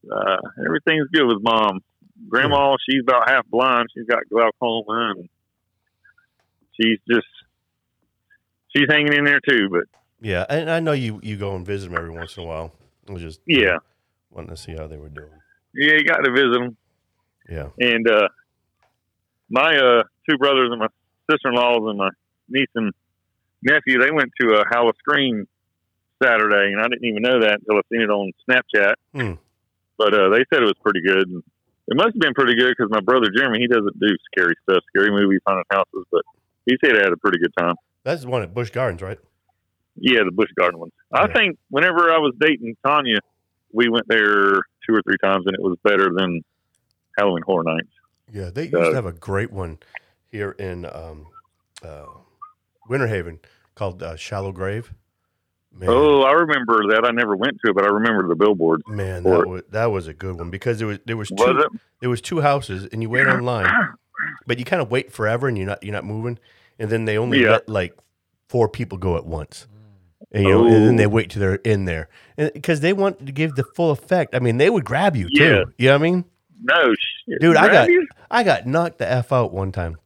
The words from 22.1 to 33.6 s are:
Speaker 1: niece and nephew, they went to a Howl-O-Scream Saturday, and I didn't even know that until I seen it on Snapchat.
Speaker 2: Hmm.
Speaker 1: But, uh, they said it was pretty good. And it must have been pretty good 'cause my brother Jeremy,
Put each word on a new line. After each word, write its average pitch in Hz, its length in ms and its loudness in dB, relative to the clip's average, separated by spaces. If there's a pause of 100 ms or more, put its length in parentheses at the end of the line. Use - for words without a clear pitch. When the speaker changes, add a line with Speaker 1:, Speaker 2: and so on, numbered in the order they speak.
Speaker 1:
niece 131 260 -2
and 110 180 -4 (680)
nephew, 131 380 0
they 131 100 4
went 143 300 -2
to 110 200 4
a 101 100 2
Howl-O-Scream 120 760 0 (760)
Saturday, 107 500 2
and 101 80 -4
I 113 80 0
didn't 120 160 0
even 107 180 -2
know 123 180 2
that 104 200 2
until 107 180 0
I - 20 4 (120)
seen 117 100 -2
it 104 80 -2
on 101 220 -4 (160)
Snapchat. 113 460 2 (200)
Speaker 2:
Hmm. 120 180 -6 (680)
Speaker 1:
But, 104 160 2
uh, 98 160 4
they 117 220 2
said 147 100 2
it 117 40 2
was 98 160 -2
pretty 104 200 -2
good. 95 260 2
And 90 140 -12 (460)
it 117 80 -2
must 208 180 0
have 240 60 -6
been 147 140 0
pretty 127 220 2
good 127 200 2
'cause 110 140 -2
my 107 100 0
brother 113 360 2
Jeremy, 123 240 0